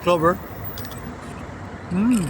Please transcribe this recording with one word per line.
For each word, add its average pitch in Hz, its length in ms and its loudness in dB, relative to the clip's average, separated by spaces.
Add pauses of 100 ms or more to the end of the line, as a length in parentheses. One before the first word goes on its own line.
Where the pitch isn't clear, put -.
clover. 175 320 6 (1600)
Mm. 208 340 4